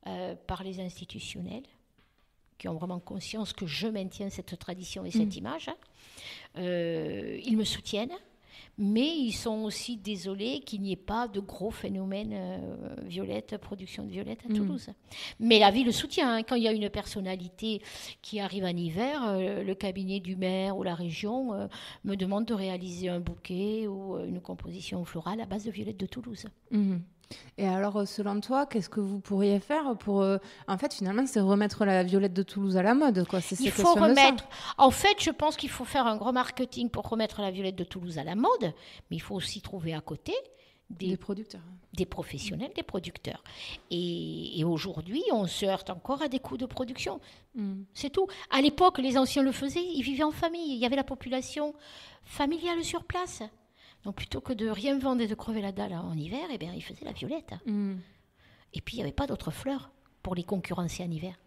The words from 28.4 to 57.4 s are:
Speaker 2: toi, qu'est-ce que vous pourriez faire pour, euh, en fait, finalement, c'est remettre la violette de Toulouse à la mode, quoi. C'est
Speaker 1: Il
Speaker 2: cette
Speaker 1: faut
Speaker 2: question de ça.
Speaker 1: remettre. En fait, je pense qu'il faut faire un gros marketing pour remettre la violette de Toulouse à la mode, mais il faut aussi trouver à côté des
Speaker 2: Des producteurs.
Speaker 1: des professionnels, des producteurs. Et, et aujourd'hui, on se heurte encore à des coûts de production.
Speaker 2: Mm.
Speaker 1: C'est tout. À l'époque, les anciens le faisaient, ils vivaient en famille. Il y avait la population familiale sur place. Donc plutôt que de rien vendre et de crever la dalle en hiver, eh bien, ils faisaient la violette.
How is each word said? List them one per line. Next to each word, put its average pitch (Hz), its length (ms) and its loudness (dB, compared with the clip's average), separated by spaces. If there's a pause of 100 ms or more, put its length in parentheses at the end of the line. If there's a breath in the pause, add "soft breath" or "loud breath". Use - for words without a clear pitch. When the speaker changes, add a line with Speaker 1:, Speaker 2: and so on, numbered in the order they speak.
Speaker 2:
toi, 262 260 2
qu'est-ce 226 220 -2
que - 100 -4
vous 196 220 0
pourriez 202 400 4
faire 285 360 0
pour, 196 240 2
euh, 196 180 6 (280 loud breath)
en 190 120 0
fait, 294 140 0
finalement, 202 360 0
c'est 233 100 2
remettre 202 460 6
la 190 180 6
violette 190 300 4
de 190 100 2
Toulouse 196 340 2
à 185 60 6
la 208 100 8
mode, 247 360 6
quoi. 185 120 2
C'est 180 200 -4
Speaker 1:
Il 262 60 2
Speaker 2:
cette 190 80 2
Speaker 1:
faut 208 100 4
Speaker 2:
question 330 240 10
de 277 80 10
ça. 277 100 12
Speaker 1:
remettre. 262 220 4 (300 loud breath)
En 262 120 12
fait, 403 320 6
je 320 80 4
pense 302 260 2
qu'il 277 120 -6
faut - 160 -6
faire 247 240 4
un 214 80 2
gros 214 160 0
marketing 247 580 0
pour - 180 -4
remettre 220 320 0
la 196 120 0
violette 190 240 -2
de 180 80 -2
Toulouse 175 340 -6
à 143 60 -4
la 160 100 -4
mode, 247 400 4 (360 loud breath)
mais 170 60 -4
il 160 40 -4
faut - 160 -6
aussi - 240 -6
trouver 165 340 -6
à 151 60 -6
côté - 320 -8 (580 soft breath)
des 190 200 -6
Speaker 2:
Des 185 60 0
producteurs. 196 440 -8 (320)
Speaker 1:
des 185 120 0
professionnels, 175 720 -8
des 339 80 -4
producteurs. - 640 -8 (480 loud breath)
Et, 170 680 -4
et 156 60 2
aujourd'hui, 170 680 -2
on 220 160 2
se 185 200 -2
heurte 190 240 0
encore 254 320 -4
à 311 60 0
des 262 120 -2
coûts - 160 -8
de 254 100 -4
production. 262 540 -4 (340 loud breath)
Speaker 2:
Mm. 196 280 -4 (120)
Speaker 1:
C'est 285 160 -4
tout. 381 160 2 (240 loud breath)
À 269 100 6
l'époque, 302 380 8
les 262 180 2
anciens 269 280 6
le 262 80 4
faisaient, 277 420 -2
ils 269 80 0
vivaient 269 220 2
en 302 80 2
famille. 330 420 -2
Il 240 60 -4
y 240 40 2
avait 247 120 4
la 269 80 2
population 262 720 -4 (500 loud breath)
familiale 330 580 0
sur 339 220 -4
place. 359 400 -4 (580 soft breath)
Donc 202 120 -6
plutôt - 260 -6
que 254 140 -2
de 220 120 -2
rien 226 320 0
vendre 254 220 2
et 226 60 2
de 214 80 -2
crever 220 260 -4
la 196 120 -4
dalle 196 200 -4
en 175 240 -4
hiver, 202 340 -6
eh 247 60 -6
bien, 175 180 -8
ils 165 80 -8
faisaient - 220 -14
la - 80 -8
violette. - 400 -6 (140)